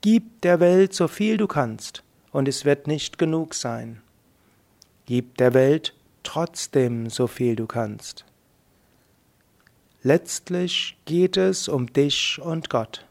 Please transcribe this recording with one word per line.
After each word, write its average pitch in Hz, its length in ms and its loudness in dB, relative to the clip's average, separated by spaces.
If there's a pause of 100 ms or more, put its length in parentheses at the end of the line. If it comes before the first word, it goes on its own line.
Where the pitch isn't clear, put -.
Gib 220 400 2
der 175 180 4
Welt 185 360 6
so 175 120 2
viel 214 300 0
du 208 100 0
kannst, 120 560 -6 (300)
und 139 160 0
es 131 160 -6
wird 143 220 2
nicht 147 320 -6
genug 160 360 -2
sein. 117 480 -8 (1040)
Gib 123 300 -4
der 123 180 4
Welt 139 400 4 (280)
trotzdem 123 880 -4
so 127 160 -2
viel 120 300 -2
du 110 100 -6
kannst. 110 580 -8 (1800)
Letztlich - 1000 -2
geht 180 320 0
es 190 320 0
um 127 240 -2
dich - 500 0
und 165 280 -6
Gott. - 400 -6